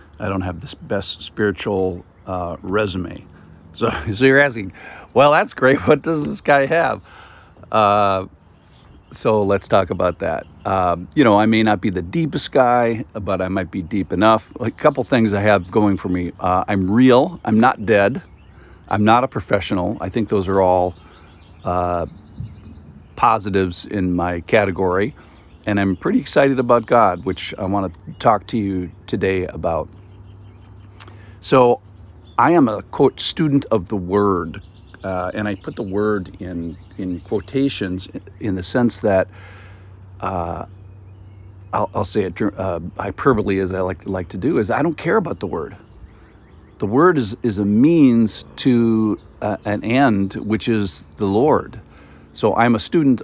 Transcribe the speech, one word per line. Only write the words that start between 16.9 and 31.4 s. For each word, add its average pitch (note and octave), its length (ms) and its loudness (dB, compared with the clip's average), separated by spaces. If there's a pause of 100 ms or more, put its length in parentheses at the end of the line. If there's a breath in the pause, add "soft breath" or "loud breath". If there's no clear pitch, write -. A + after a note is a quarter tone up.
I'm G#2+ 140 2
not A#2 240 2
dead. G#2 380 2 (680 soft breath)
I'm G#2 140 0
not A2+ 200 4
a C3+ 40 0
professional. G2 720 -4
I F#2+ 80 -6
think A2 200 -4
those F#2+ 180 0
are F#2+ 140 2
all, F2+ 320 2 (720 loud breath)
uh, F2+ 420 -4 (1080)
positives G2 720 0
in F#2 300 -2
my F2 260 -4
category. F#2+ 720 0 (500 loud breath)
And G2+ 140 -2
I'm G2 160 0
pretty G3 240 0
excited C#3 400 2
about A#2+ 260 2
God, G2 400 2
which - 320 -6
I G2 80 -6
wanna F#2+ 240 -2 (300)
talk G#2+ 280 2
to B2 120 -6
you F#2 320 -4 (160)
today F#2+ 400 -2
about. E2 420 -4 (1500 loud breath)